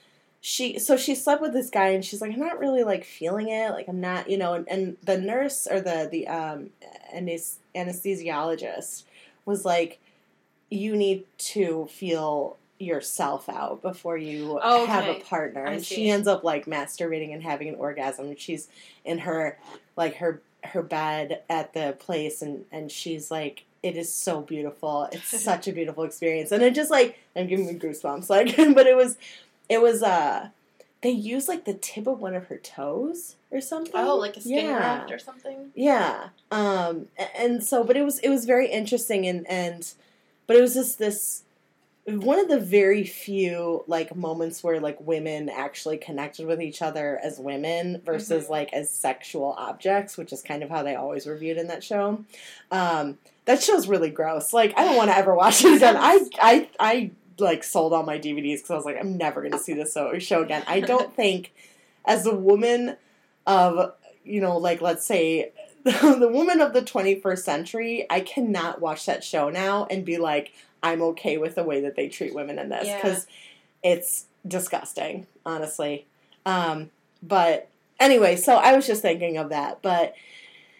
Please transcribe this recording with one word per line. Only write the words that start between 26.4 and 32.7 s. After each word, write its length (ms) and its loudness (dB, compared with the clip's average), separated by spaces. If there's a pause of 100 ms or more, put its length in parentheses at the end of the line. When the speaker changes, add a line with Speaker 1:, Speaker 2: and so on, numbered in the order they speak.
Speaker 1:
And 100 4
it 120 6
just, 160 -2
like, 280 4 (160)
I'm 120 -4
giving 200 -2
me 80 -6
goosebumps, 560 -6
like, 260 4
<laughs> 180 8
but 120 10
it 100 8
was, 200 4 (520)
it 120 2
was, 220 6
uh, 460 2 (540)
they 80 2
used, 380 -2
like, 160 -4
the 100 -4
tip 320 -10
of 140 -2
one 140 -6
of 120 -8
her 100 -12
toes 800 -8 (140)